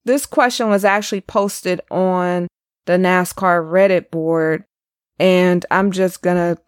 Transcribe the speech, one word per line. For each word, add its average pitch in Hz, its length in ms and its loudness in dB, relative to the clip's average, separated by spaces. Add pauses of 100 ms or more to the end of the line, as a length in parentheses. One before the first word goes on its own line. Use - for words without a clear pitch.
this 262 220 0
question 247 420 0
was 202 160 2
actually 202 380 -2
posted 202 580 -4 (100)
on 180 560 -2 (400)
the 170 60 -2
nascar 180 760 0
Reddit 185 440 2
board, 160 500 -2 (560)
and 180 540 2
I'm 196 180 2
just 185 320 -2
gonna 175 460 0